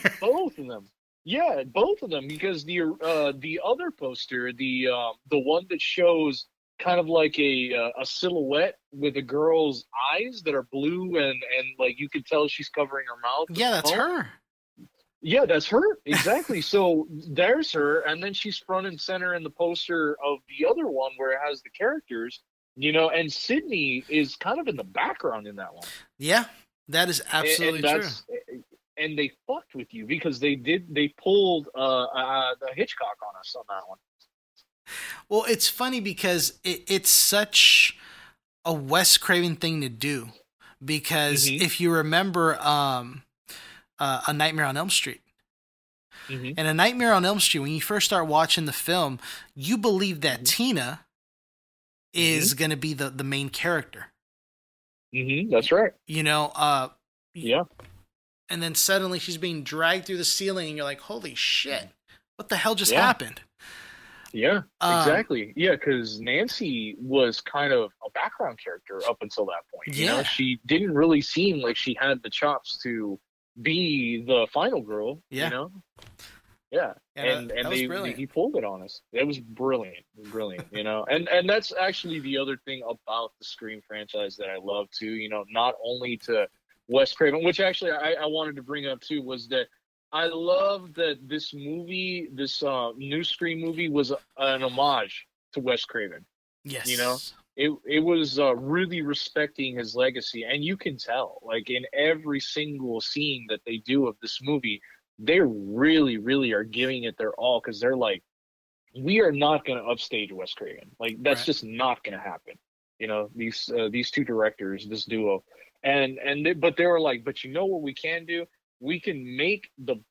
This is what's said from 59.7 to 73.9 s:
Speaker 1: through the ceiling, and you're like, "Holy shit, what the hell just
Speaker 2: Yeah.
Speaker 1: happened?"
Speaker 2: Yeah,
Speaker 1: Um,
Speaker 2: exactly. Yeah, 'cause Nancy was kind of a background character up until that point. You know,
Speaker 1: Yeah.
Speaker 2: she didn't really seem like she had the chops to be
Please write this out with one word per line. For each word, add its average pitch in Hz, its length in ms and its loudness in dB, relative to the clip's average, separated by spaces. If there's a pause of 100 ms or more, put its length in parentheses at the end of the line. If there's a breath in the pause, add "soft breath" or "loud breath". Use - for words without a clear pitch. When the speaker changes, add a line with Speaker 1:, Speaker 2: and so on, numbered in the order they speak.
Speaker 1:
through 190 120 -6
the 170 60 -4
ceiling, 185 440 0
and 151 80 -8
you're 147 80 -4
like, 143 160 -6
"Holy 202 340 -10
shit, - 540 -2 (480 soft breath)
what - 120 -14
the 208 80 0
hell 220 180 2
just 190 180 2
Speaker 2:
Yeah. 147 100 6
Speaker 1:
happened?" - 380 2 (920 loud breath)
Speaker 2:
Yeah, 156 300 4 (200)
Speaker 1:
Um, 175 180 6
Speaker 2:
exactly. 151 560 2
Yeah, 175 200 4
'cause 117 440 -2
Nancy 123 800 -2
was 127 420 2
kind 143 320 -2
of 113 200 2 (120)
a - 60 -8
background 175 520 -4
character 92 460 -12
up 117 140 0
until 104 240 -4
that 85 160 -6 (100)
point. 143 240 -10
You 156 100 2
know, 226 120 2
Speaker 1:
Yeah. 139 60 0
Speaker 2:
she 127 420 0
didn't 170 260 2
really 151 300 6
seem 170 380 2
like 120 160 0
she 127 180 -2
had 135 280 0
the 117 60 -10
chops - 540 -2
to 110 360 -4 (440)
be 143 600 0